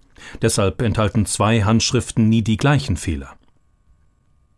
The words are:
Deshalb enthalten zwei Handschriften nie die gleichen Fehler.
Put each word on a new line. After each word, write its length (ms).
Deshalb 400
enthalten 440
zwei 380
Handschriften 640
nie 140
die 160
gleichen 400
Fehler. 400